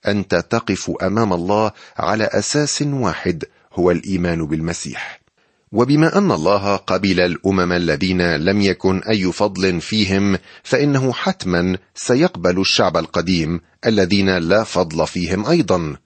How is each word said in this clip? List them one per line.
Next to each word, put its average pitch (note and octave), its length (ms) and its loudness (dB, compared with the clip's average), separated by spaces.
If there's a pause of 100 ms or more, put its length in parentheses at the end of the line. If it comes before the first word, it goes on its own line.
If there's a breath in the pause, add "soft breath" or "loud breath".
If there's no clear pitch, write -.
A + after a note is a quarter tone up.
أنت G2+ 280 0
تقف F2+ 560 -2 (100)
أمام G2+ 320 0
الله G2+ 380 0 (260 loud breath)
على G#2+ 260 -2
أساس C#3+ 580 -2
واحد، A2 640 -2 (300 soft breath)
هو F2 180 2
الإيمان F2 540 -2
بالمسيح. D#2+ 760 -8 (500)
وبما D3 460 2
أن G3 140 2
الله G2 440 2
قبل F#2 440 0
الأمم F2+ 520 0
الذين F2 640 0
لم G2 260 0
يكن F#2+ 480 0
أي F#2+ 220 0
فضل F#2+ 500 0
فيهم، G2 560 0 (260 loud breath)
فإنه C3+ 500 2
حتما F2+ 640 -2 (180 soft breath)
سيقبل G#2+ 640 0
الشعب F#2+ 380 0
القديم E2+ 640 -2 (240 soft breath)
الذين G2 520 2
لا F2+ 260 2
فضل E2 440 -2
فيهم F#2 380 -4
أيضا. F#2+ 600 0